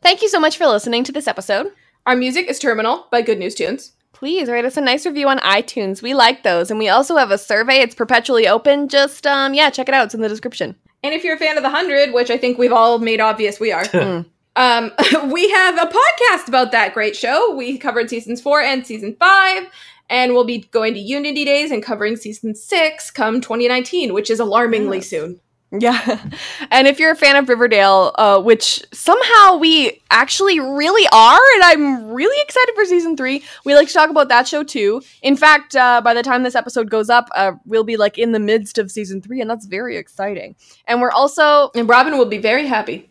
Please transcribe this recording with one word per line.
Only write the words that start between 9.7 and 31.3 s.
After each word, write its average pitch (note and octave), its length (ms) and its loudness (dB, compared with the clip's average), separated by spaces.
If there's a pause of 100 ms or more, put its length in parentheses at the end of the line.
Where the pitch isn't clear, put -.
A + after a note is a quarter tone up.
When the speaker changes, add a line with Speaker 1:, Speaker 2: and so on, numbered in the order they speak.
Speaker 1:
check C4 180 -8
it C4 60 0
out. B3+ 120 2
It's G#3 80 -12
in A3+ 60 -8
the A3 80 -2
description. G#3 480 -10 (260)
Speaker 2:
And D4 120 -6
if D#4+ 100 -8
you're D#4+ 120 -2
a - 20 -14
fan D#4 180 -2
of C#4+ 60 -4
The C4+ 80 -2
Hundred, C#4+ 420 0
which B3 180 -2
I A#3 60 -2
think B3 220 -4
we've B3 140 2
all A#3 260 4
made A3+ 220 -2
obvious G#3+ 380 -2
we G#3+ 140 -2
are, E3+ 120 -4
Speaker 1:
<laughs> - 20 -8
Mm. F3 400 -4 (300)
Speaker 2:
um, A#3 360 0 (180)
<laughs> C#4+ 200 -2
we F4 220 0
have F#4 260 2
a E4+ 80 0
podcast A#4+ 640 0
about B3 240 0
that G#3+ 200 0
great G#3+ 240 -4
show. D#4+ 380 -2
We C4 240 -8
covered A#3+ 320 -6
seasons A#3 320 -10
four D4 180 0
and C4+ 260 -4
season A3 320 -12
five, F#4+ 440 2 (480)
and B3 220 0
we'll B3 140 2
be A#3 140 -6 (100)
going A3 240 -2
to G3+ 60 -12
Unity C#4+ 440 -6
Days C#4+ 260 -2
and A3 120 -4
covering G#3+ 340 -6
season A3 380 -12
six D#4 560 -4
come A3+ 320 -4
twenty A#3+ 260 -4
nineteen, B3+ 460 -4
which G#3 160 -4
is A3+ 100 -2
alarmingly G#3+ 580 -2
Speaker 1:
Yes. F#3 120 -12
Speaker 2:
soon. E3+ 280 -10 (320)
Speaker 1:
Yeah. A#3 480 -2 (280)
<laughs> - 240 -12
And C4 180 4
if C#4 100 0
you're D#4+ 140 2
a D#4 40 -2
fan C#4 200 4
of C#4 120 2
Riverdale, G3+ 680 4
uh, G3+ 240 4
which A3 420 0 (100)
somehow G#4 680 4
we D#4 420 0 (100)
actually D#4+ 500 2
really D4 520 0
are, A#3 280 8 (140)